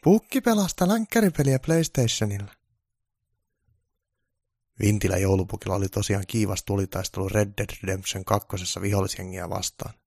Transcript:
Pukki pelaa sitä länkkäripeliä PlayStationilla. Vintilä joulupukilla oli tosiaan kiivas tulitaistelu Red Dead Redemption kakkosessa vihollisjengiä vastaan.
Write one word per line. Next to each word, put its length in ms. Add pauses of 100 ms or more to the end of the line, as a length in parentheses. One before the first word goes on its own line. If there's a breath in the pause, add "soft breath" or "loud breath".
Pukki 380
pelaa 260
sitä 200
länkkäripeliä 720
PlayStationilla. 920 (2250)
Vintilä 380
joulupukilla 580
oli 140
tosiaan 380
kiivas 360
tulitaistelu 680
Red 280
Dead 120 (140)
Redemption 420
kakkosessa 560
vihollisjengiä 680
vastaan. 440 (140)